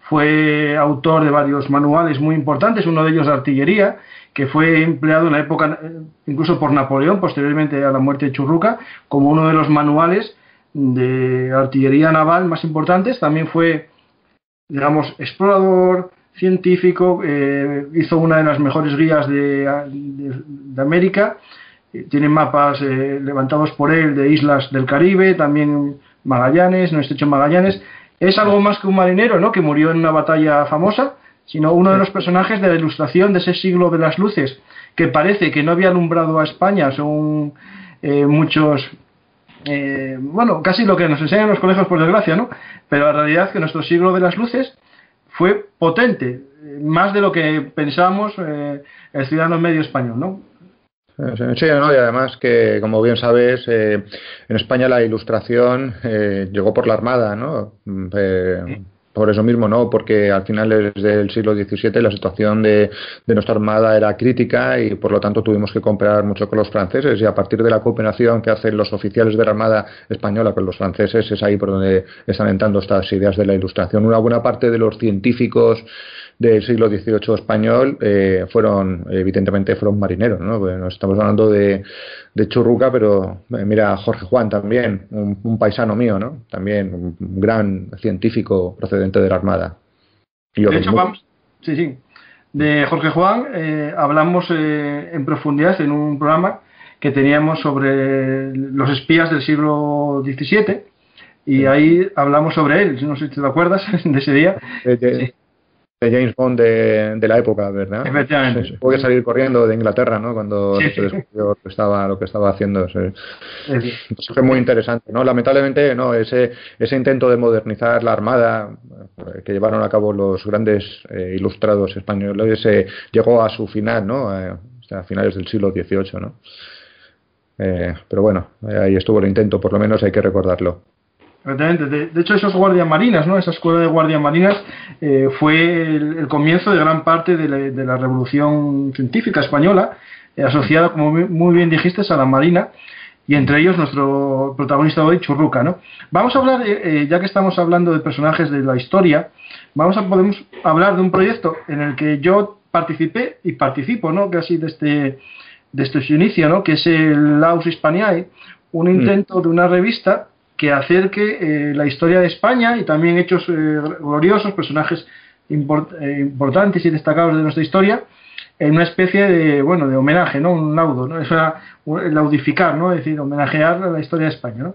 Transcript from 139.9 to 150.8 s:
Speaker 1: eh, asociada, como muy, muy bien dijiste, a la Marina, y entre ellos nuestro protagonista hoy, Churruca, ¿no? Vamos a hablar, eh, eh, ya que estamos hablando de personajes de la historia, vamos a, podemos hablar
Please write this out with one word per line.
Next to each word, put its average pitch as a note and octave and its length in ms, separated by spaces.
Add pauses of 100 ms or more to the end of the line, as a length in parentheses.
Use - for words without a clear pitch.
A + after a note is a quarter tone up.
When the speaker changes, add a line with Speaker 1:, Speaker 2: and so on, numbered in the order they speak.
Speaker 1:
eh, C#3+ 60
asociada, D3 480
como D3+ 220
muy, E3+ 140
muy E3+ 280
bien E3+ 160
dijiste, F3+ 380
a E3 80
la C3+ 80
Marina, D#3+ 460 (560)
y C#3+ 100
entre C#3+ 240
ellos F3+ 180
nuestro C#3 800
protagonista D3 480
hoy, E3+ 160
Churruca, C#3+ 420
¿no? F3 160 (320)
Vamos A3 240
a C4+ 60
hablar, B3+ 260
eh, G3+ 160
eh, D3+ 260
ya E3+ 120
que F#3+ 60
estamos F#3+ 320
hablando F3 340
de D#3 80
personajes D3+ 500
de C#3+ 100
la C3 160
historia, E3 520 (460)
vamos F3 220
a, G3+ 120
podemos F#3+ 340 (220)
hablar F3 320